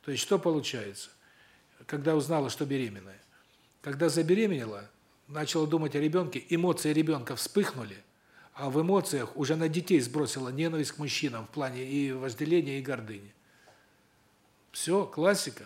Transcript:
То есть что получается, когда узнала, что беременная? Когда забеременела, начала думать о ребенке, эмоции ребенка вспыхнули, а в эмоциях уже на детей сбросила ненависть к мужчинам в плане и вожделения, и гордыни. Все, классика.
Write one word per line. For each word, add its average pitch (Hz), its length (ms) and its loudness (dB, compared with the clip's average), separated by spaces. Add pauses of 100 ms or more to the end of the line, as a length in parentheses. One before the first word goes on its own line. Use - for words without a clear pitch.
То - 80 -6
есть 131 120 -2
что 196 160 4
получается, 123 720 -2 (720)
когда 151 300 2
узнала, 147 340 2
что 147 160 -4
беременная? 104 540 -4 (640)
Когда 143 260 2
забеременела, 156 800 2 (380)
начала 151 400 0
думать 151 280 0
о 147 40 2
ребенке, 156 500 0
эмоции 170 440 2
ребенка 147 420 0
вспыхнули, 120 640 -2 (580)
а 139 140 -4
в 139 120 2
эмоциях 160 560 2
уже 147 180 2
на 160 140 2
детей 160 320 4
сбросила 127 480 -2
ненависть 156 440 -2
к - 40 -16
мужчинам 127 480 -4
в - 40 -16
плане 131 360 -4
и 139 260 0
вожделения, 139 680 0
и - 20 -6
гордыни. 110 520 -8 (1400)
Все, 185 340 0
классика. 175 600 0